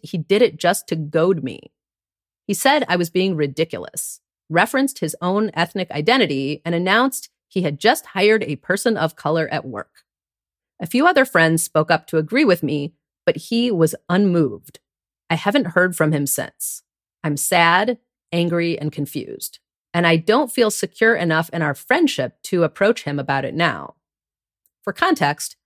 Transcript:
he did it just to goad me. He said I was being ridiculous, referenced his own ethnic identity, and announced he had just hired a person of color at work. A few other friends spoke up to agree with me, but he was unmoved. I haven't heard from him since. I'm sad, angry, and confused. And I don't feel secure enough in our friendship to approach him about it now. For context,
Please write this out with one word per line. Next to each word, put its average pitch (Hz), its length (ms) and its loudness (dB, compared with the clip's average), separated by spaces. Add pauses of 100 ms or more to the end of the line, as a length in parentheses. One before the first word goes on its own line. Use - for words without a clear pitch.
he - 140 -8
did 196 240 2
it 156 160 4
just - 320 0
to 170 80 -4
goad 160 440 0
me. 120 300 -10 (760)
He 208 80 -2
said 269 360 2
I 180 80 0
was 175 120 -2
being 185 280 0
ridiculous, - 840 -6 (300)
referenced 233 500 0
his 156 220 -6
own 196 320 -2
ethnic 175 360 -4
identity, 151 760 -2
and 170 100 -2
announced 208 540 0 (180)
he 190 140 -4
had 147 180 -2
just 247 280 0
hired 208 360 2
a 143 140 -6
person 202 400 -2
of 160 180 -2
color 160 380 -2
at 156 100 -4
work. - 400 -14 (800)
A 190 40 -8
few 262 220 2
other 359 160 4
friends 165 400 2
spoke - 260 0
up 160 180 0
to - 100 -2
agree 214 260 0
with 196 180 4
me, 147 320 -4 (320)
but 165 120 0
he 233 340 -2
was 165 240 2 (140)
unmoved. 175 680 0 (500)
I 165 60 -2
haven't 202 320 0
heard 180 280 0
from 151 160 2
him 143 160 0
since. - 560 -8 (400)
I'm 147 140 -4
sad, 180 640 2 (340)
angry, 170 440 0
and 147 140 -4
confused. - 680 -10 (340)
And 170 120 2
I 165 120 4
don't 233 340 0
feel 226 180 2
secure 220 460 0
enough 165 380 0
in 170 80 -4
our 147 120 0
friendship 262 720 -2
to 170 220 0
approach 202 380 0
him 143 160 -4
about 139 260 -2
it - 80 -8
now. 127 400 -2 (880)
For 202 100 -6
context, 185 640 -2 (100)